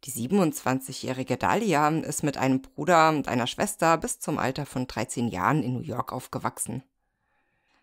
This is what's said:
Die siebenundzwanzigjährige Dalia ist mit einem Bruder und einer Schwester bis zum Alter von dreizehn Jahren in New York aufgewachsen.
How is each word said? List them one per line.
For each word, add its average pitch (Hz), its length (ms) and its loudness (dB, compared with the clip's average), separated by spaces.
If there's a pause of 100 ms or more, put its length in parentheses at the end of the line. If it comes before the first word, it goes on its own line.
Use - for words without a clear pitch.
Die - 60 -12
siebenundzwanzigjährige 131 1300 0
Dalia 151 500 2
ist 156 360 -2
mit 143 120 0
einem 135 260 2
Bruder 160 460 4
und 156 220 2
einer 120 180 2
Schwester 165 500 2
bis - 220 -6
zum - 180 -4
Alter 135 280 -2
von 127 200 -4
dreizehn 117 440 -4
Jahren 104 340 2
in 127 120 -2
New 117 40 -4
York - 320 -6
aufgewachsen. - 720 -8 (1000)